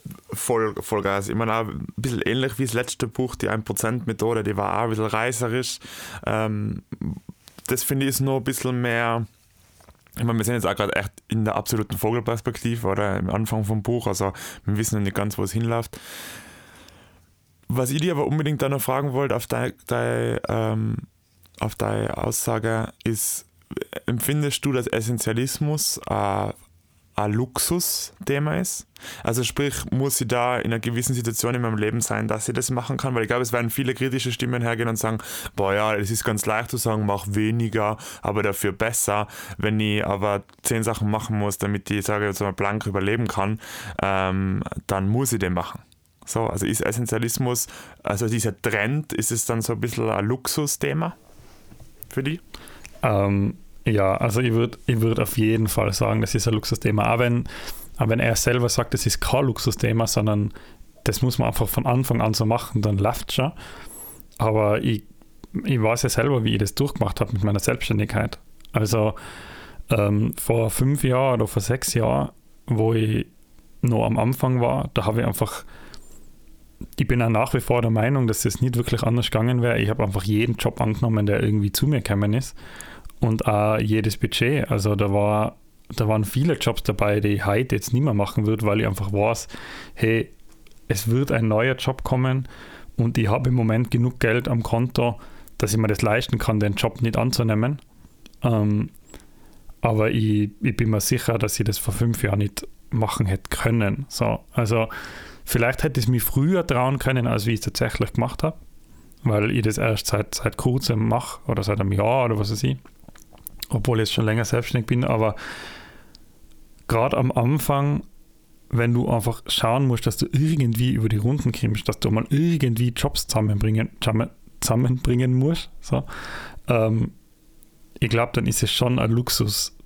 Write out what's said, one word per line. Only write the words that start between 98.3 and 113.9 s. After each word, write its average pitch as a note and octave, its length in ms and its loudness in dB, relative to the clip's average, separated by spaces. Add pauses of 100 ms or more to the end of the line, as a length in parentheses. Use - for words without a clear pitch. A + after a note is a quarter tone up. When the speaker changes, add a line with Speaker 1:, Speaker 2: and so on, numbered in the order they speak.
Speaker 2:
Ähm, G#2+ 460 2 (920)
aber A2 300 4
ich, G#2+ 400 2 (100)
ich A2+ 160 0
bin A2 140 4
mir G#2+ 100 2
sicher, A#2 380 2
dass G#2 200 0
ich G#2 60 0
das G#2 140 0
vor - 160 -2
fünf A#2 260 2
Jahren G2+ 180 2
nicht - 280 -2 (240)
machen A2 340 0
hätte F#2+ 240 0
können. A2+ 600 0
So, A2+ 300 0 (140)
also A2+ 360 2 (540)
vielleicht A#2+ 400 2
hätte C#3 160 0
ich A2+ 60 2
es A2 40 4
mir B2 120 4
früher E3 460 2
trauen C3 320 2
können, C3 260 2
als A2+ 220 0
wie A#2+ 60 2
ich G#2+ 80 0
es - 40 -8
tatsächlich - 480 0
gemacht A#2+ 300 -2
hab, D#3+ 160 -2 (640)
weil G#2+ 280 2
ich A#2 120 2
das G#2+ 160 0
erst A2 280 0
seit, - 280 -2
seit - 220 -4
kurzem A#2+ 500 2
mach A2+ 400 -2
oder G#2+ 160 0
seit G#2 180 0
einem G2 100 2
Jahr A2+ 340 4
oder A2 140 2
was G#2 120 0
weiß A2 120 -2
ich, C3 140 0 (920)
obwohl A2+ 280 2